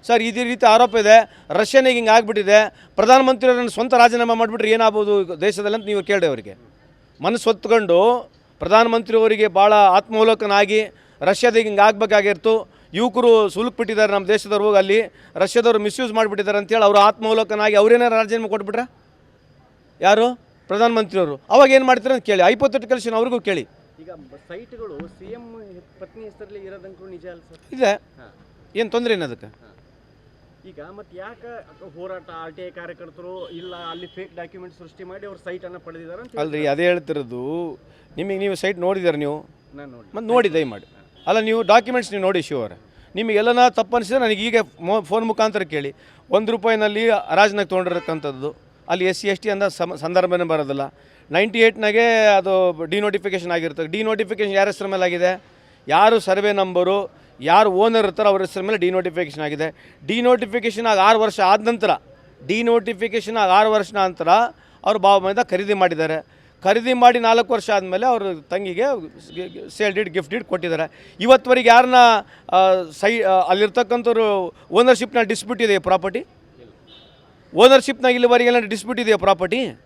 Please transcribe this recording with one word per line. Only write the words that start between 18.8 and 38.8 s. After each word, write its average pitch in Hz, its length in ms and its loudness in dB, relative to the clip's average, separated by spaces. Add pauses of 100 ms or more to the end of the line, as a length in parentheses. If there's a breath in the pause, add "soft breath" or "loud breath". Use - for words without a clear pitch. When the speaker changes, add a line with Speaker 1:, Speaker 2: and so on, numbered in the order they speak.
Speaker 1:
ಯಾರು? 220 380 2 (280)
ಪ್ರಧಾನಮಂತ್ರಿಯವರು. 190 840 -2
ಅವಾಗ 262 220 6
ಏನು 269 140 4
ಮಾಡ್ತಾರೆ 254 300 2
ಅಂತ 240 80 -6
ಕೇಳಿ, 190 200 2
ಹೈಪೋಥೆಟಿಕಲ್ 240 440 0
ಕ್ವೆಶ್ಚನ್ 226 260 -4
ಅವ್ರಿಗೂ 233 260 -2
ಕೇಳಿ. 185 280 -6 (320)
Speaker 2:
ಈಗ 160 100 -20 (380)
ಸೈಟ್‌ಗಳು 196 600 -16
ಸಿ 190 240 -20
ಎಂ 226 420 -20 (260)
ಪತ್ನಿ 196 240 -20
ಹೆಸರಲ್ಲಿ 202 420 -20
ಇರೋದಂತೂ 190 440 -20
ನಿಜ 180 160 -20
ಅಲ್ಲ 170 240 -20
ಸರ್? - 260 -20
Speaker 1:
ಇದೆ. 247 160 0
Speaker 2:
ಹಾ. 131 440 -12 (400)
Speaker 1:
ಏನು 220 140 -4
ತೊಂದರೆ 233 240 -2
ಏನು 170 120 -4
ಅದಕ್ಕೆ? 113 220 -14
Speaker 2:
ಹಾ. 107 280 -20 (880)
ಈಗ 151 140 -20 (180)
ಮತ್ತೆ 170 200 -20
ಯಾಕೆ 190 840 -20
ಹೋರಾಟ, 180 360 -16
ಆರ್ 165 180 -16
ಟಿ 185 80 -20
ಐ 180 80 -14
ಕಾರ್ಯಕರ್ತರು 175 800 -18
ಇಲ್ಲ 175 260 -16
ಅಲ್ಲಿ 170 320 -16
ಫೇಕ್ 185 280 -20
ಡಾಕ್ಯುಮೆಂಟ್ 175 420 -18
ಸೃಷ್ಟಿ 175 260 -20
ಮಾಡಿ 196 220 -18
ಅವ್ರ 196 200 -18
ಸೈಟನ್ನು 180 340 -14
ಪಡೆದಿದ್ದಾರೆ 165 420 -18
ಅಂತ 247 180 -14
Speaker 1:
ಅಲ್ರಿ, 151 180 -8
Speaker 2:
ಹೇಳ್ತಾರೆ. 143 180 -2
Speaker 1:
ಅದೇ 165 80 -4
ಹೇಳ್ತಿರೋದು. 147 960 -6 (380 soft breath)
ನಿಮಗೆ 190 200 -6
ನೀವು 196 180 -4
ಸೈಟ್ 190 240 -6
ನೋಡಿದಾರೆ 175 380 -2